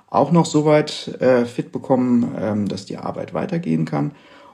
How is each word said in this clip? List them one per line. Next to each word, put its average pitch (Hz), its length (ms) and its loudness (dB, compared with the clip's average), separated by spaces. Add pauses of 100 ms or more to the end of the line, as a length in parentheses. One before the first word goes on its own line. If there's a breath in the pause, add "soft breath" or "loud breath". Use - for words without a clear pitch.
auch 123 240 2
noch 165 140 6
so 151 200 0
weit, 151 540 0
äh, 123 260 4
fit - 260 -8
bekommen, 123 680 0
ähm, 104 280 -2
dass 98 180 -6
die - 120 -10
Arbeit - 360 -8
weitergehen 170 520 -2
kann. 147 260 -4 (420 loud breath)